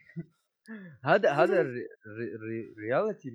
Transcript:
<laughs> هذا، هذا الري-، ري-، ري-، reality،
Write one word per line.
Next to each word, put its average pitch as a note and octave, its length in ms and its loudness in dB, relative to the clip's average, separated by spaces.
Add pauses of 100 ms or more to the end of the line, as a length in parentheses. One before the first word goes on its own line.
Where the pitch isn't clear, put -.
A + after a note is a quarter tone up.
(160)
<laughs> - 880 -16
هذا، G3 260 6
هذا E3+ 300 4
الري-، B2 260 -4 (200)
ري-، G#2+ 280 -8
ري-، A2 400 -8
reality، C#3 600 -2